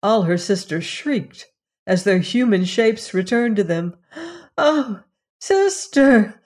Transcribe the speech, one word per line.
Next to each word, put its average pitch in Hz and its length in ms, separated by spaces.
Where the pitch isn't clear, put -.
All 214 200
her 175 160
sisters 175 460
shrieked - 640
as 185 180
their 196 140
human 214 460
shapes 226 480
returned 220 440
to 202 80
them. 170 320
Oh, 285 460
sister! 277 1040